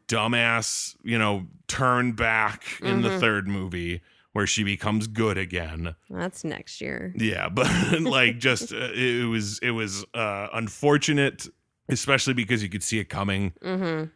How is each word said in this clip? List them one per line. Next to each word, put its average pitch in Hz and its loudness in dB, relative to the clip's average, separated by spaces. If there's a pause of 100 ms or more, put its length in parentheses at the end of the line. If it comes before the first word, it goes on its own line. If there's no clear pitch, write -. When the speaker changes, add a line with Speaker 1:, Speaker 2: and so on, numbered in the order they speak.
Speaker 1:
dumbass, 117 0
you 117 0
know, 104 2 (200)
turn 123 2
back 110 0 (160)
in 98 0
the 117 2
Speaker 2:
Mm-hmm. 190 0
Speaker 1:
third 101 2
movie 90 -4 (320)
where 101 2
she 110 0
becomes 107 0
good 107 0
again. 85 -4 (160)
Speaker 2:
That's 180 -6
next - -10
year. 71 -8
Speaker 1:
Yeah, 110 -2
but 113 2 (260)
<laughs> 160 2
like, 123 4
just, 123 0
Speaker 2:
<laughs> - -8
Speaker 1:
uh, 120 -4
it 123 2
was, 107 -2
it 120 0
was, 101 -4
uh, 104 -4
unfortunate, 143 2 (420)
especially 135 2
because 117 0
you 98 -4
could 95 -6
see 110 -2
it 98 -4
coming 98 -2 (100)
Speaker 2:
Mm-hmm. 165 -4